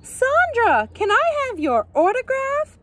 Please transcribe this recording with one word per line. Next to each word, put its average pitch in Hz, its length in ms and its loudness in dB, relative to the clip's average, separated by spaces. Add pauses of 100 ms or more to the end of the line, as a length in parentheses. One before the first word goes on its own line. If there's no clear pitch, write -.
Sandra, 480 920 0
can 403 160 -2
I 427 120 4 (240)
have 480 120 -8
your 262 360 0
autograph? 539 880 -2